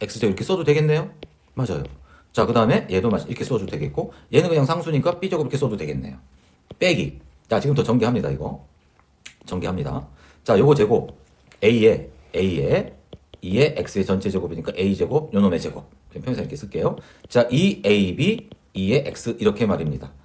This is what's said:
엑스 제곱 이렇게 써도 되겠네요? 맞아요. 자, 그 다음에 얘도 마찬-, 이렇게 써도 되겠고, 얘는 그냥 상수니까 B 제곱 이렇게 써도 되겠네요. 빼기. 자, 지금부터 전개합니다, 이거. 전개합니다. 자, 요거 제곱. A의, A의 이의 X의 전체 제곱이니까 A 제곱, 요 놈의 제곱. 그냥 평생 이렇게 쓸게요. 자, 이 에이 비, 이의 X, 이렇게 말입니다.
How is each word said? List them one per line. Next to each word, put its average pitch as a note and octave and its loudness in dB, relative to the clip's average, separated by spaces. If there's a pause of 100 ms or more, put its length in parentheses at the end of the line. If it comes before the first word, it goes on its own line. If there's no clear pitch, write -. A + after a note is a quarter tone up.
엑스 G#2+ -8
제곱 A2 2
이렇게 G2 -4
써도 E3+ 0
되겠네요? D3+ 2 (440)
맞아요. F#2+ -4 (500)
자, A2 2
그 A#2 0
다음에 A#2+ 4
얘도 F#2+ 0
마찬-, - -2
이렇게 - -6
써도 G#2+ -2
되겠고, - -6 (200)
얘는 E3 4
그냥 D3+ 2
상수니까 F3 0
B F#3+ -4
제곱 E3+ 0
이렇게 C#3 -4
써도 B2+ -2
되겠네요. C#2 -8 (600)
빼기. A#2 0 (280)
자, A2 2
지금부터 C#3 0
전개합니다, A2+ 0
이거. - -8 (800)
전개합니다. E2 -6 (380)
자, A2+ 4
요거 C#3 6
제곱. - 0 (460)
A의, G#2+ 4 (260)
A의 F#2 0 (460)
이의 A#2+ 2
X의 F#2 -2
전체 G2 -2
제곱이니까 E2+ -6
A F#2+ 0
제곱, C#3+ -2
요 G2 4
놈의 F2 4
제곱. D#2+ -8 (240)
그냥 - -14
평생 B2+ -4
이렇게 C#3+ -10
쓸게요. - -4 (320)
자, A#2+ 4
이 F3 2
에이 G2 2
비, G3+ 0 (240)
이의 F#2+ 0
X, - -8
이렇게 G#2 0
말입니다. D2+ -4 (120)